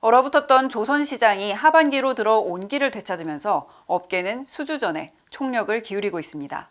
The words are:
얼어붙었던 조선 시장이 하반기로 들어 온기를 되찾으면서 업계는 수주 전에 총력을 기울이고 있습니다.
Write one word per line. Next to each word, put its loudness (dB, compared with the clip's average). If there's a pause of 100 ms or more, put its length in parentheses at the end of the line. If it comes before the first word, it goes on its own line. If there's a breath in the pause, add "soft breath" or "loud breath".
얼어붙었던 4
조선 -2
시장이 0
하반기로 4
들어 2
온기를 -2
되찾으면서 -4 (160 soft breath)
업계는 -4
수주 -8
전에 -4 (160)
총력을 -4
기울이고 -6
있습니다. -12